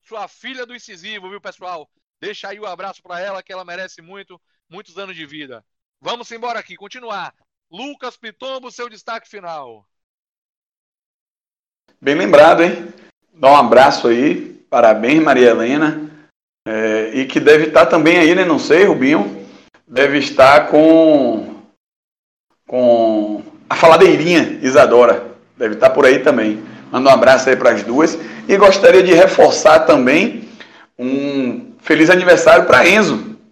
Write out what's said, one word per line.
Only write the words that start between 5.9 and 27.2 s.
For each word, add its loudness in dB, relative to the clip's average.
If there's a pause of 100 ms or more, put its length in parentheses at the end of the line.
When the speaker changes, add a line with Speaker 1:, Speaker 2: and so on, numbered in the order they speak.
Speaker 1:
Vamos -14
embora -12
aqui, -20
continuar. -18 (380)
Lucas -18
Pitombo, -16
seu -18
destaque -18
final. -18 (2250)
Speaker 2:
Bem -4
lembrado, 2
hein? -8 (400)
Dá 2
um 6
abraço 2
aí, -4 (140)
parabéns, 0
Maria 4
Helena. -4 (560)
É, -6
e -6
que -6
deve 2
estar 2
também 0
aí, 2
né? -2
Não -2
sei, 2
Rubinho. -2 (400)
Deve -2
estar 2
com, 2 (1040)
com -2 (260)
a -4
faladeirinha, 2
Isadora. 2 (220)
Deve -6
estar 2
por -2
aí 2
também. -2 (320)
Manda -2
um 6
abraço 2